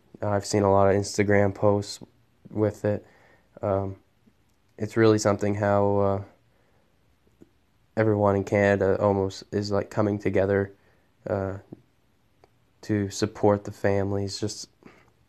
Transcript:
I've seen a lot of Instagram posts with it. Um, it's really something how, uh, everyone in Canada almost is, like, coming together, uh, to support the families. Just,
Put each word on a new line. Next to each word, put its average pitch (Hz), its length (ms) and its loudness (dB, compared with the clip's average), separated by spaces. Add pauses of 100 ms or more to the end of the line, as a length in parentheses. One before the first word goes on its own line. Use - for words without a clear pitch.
(220)
I've 101 240 -2
seen 104 180 0
a 98 80 4
lot 98 180 6
of 98 60 4
Instagram 101 580 2
posts 101 460 -2 (500)
with 104 360 -2
it. 104 200 -2 (560)
Um, 98 360 -4 (800)
it's 104 180 -10
really 110 240 4
something 104 360 0
how, 101 420 2
uh, 98 240 0 (1800)
everyone 104 400 2
in 98 80 -2
Canada 101 560 2
almost 98 500 0
is, 101 200 -4
like, 101 180 -2
coming 104 300 -2
together, 98 520 0 (580)
uh, 98 280 -6 (1300)
to 101 260 -2
support 104 560 0
the 104 80 -10
families. 98 640 -2
Just, - 300 -10 (600)